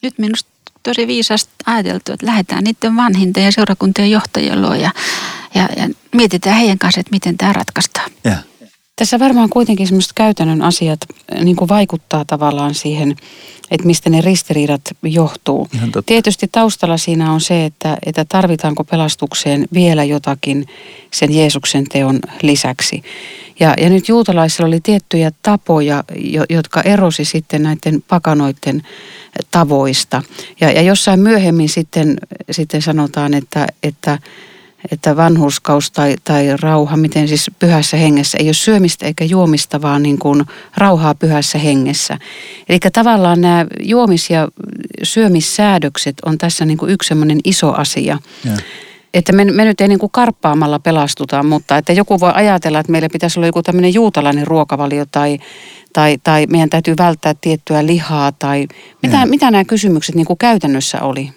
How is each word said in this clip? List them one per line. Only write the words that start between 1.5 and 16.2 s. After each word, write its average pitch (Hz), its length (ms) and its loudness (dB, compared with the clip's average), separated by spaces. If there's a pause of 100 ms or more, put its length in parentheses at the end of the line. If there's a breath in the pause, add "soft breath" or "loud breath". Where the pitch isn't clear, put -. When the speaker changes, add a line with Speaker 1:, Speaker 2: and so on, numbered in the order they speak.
Speaker 1:
ajateltu, 185 480 -4
että - 120 -8
lähdetään 208 380 0
niiden 226 320 -2
vanhinten 190 480 2
ja 196 80 4
seurakuntien 202 600 0
johtajien - 500 -2
luo - 120 0
ja, - 180 -2 (640 loud breath)
ja, 190 220 2
ja - 120 -2 (260)
mietitään 196 420 2
heidän 220 200 2
kanssa, 185 240 0
että - 100 -6
miten 185 260 -2
tämä 190 160 2
ratkaistaan. - 580 -6 (140)
Speaker 2:
Joo. 107 100 0 (600)
Speaker 3:
Tässä 233 240 0
varmaan 247 300 4
kuitenkin 214 380 0
semmoiset 185 280 0
käytännön 165 460 0
asiat, 160 380 0 (440)
niin 175 120 4
kuin 175 140 -2
vaikuttaa 180 560 0
tavallaan 147 500 -2
siihen, 147 400 -4 (560 loud breath)
että 175 160 0
mistä 165 220 0
ne 160 120 4
ristiriidat 147 600 0 (220)
johtuu. 156 720 -2
Speaker 2:
Ihan 113 180 -2
totta. 101 160 -4
Speaker 3:
Tietysti 214 440 0